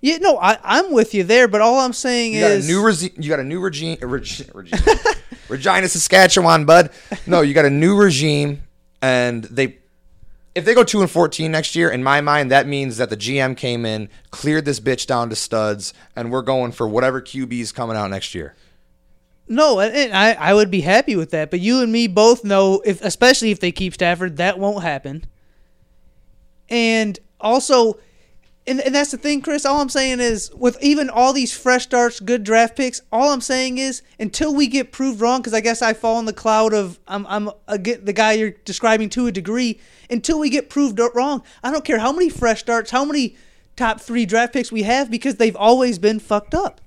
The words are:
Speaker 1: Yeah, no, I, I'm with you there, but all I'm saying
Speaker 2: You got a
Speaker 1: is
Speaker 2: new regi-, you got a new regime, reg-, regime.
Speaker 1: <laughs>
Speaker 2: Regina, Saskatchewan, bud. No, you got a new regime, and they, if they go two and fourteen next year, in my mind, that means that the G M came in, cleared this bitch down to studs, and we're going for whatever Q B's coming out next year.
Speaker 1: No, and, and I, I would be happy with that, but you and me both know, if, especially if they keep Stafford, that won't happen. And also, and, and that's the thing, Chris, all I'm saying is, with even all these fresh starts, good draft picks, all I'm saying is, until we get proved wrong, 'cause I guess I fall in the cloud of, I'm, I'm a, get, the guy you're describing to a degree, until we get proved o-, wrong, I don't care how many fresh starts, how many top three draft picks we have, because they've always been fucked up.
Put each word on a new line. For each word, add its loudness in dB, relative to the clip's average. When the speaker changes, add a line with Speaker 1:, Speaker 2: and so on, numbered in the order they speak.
Speaker 1:
Yeah, 0
no, 2
I, 2
I'm 0
with 2
you 0
there, 6
but 0
all 4
I'm 0
saying -2
Speaker 2:
You -2
got 4
a 4
Speaker 1:
is 0
Speaker 2:
new 2
regi-, 0
you -6
got 0
a -4
new -8
regime, -6
reg-, -8
regime. -6
Speaker 1:
<laughs> -18
Speaker 2:
Regina, 0
Saskatchewan, 4
bud. 8
No, 4
you 2
got 6
a 4
new 4
regime, 2
and 0
they, -2
if -4
they 4
go 8
two 2
and 0
fourteen 0
next -2
year, 2
in -4
my 2
mind, 0
that 4
means -6
that -2
the -6
G -4
M -2
came -6
in, -6
cleared -2
this -4
bitch -4
down -2
to -8
studs, -4
and -8
we're -2
going -2
for -4
whatever 0
Q -10
B's -8
coming -6
out -4
next -8
year. -12
Speaker 1:
No, 2
and, -2
and -2
I, 4
I 0
would 2
be -2
happy 2
with -4
that, -4
but -4
you 0
and 0
me 2
both 4
know, 2
if, -2
especially 2
if -2
they -2
keep -6
Stafford, -2
that 0
won't -4
happen. -6
And 0
also, 2
and, -2
and 0
that's 0
the -10
thing, -4
Chris, -4
all 0
I'm -4
saying -2
is, -2
with -2
even 2
all 2
these -2
fresh 0
starts, 0
good -2
draft 2
picks, -4
all 2
I'm -2
saying -4
is, -6
until -4
we 2
get -4
proved -4
wrong, 0
'cause -8
I 0
guess -2
I 0
fall -2
in -6
the -6
cloud 0
of, -4
I'm, -8
I'm -6
a, -6
get, -4
the -4
guy 2
you're -2
describing 0
to -2
a -2
degree, -4
until -2
we 0
get -2
proved -2
o-, 2
wrong, -2
I -4
don't -4
care -2
how 0
many 0
fresh -2
starts, -4
how 0
many -4
top -4
three -2
draft 0
picks -4
we -2
have, 0
because -4
they've 0
always 2
been 0
fucked -4
up. -4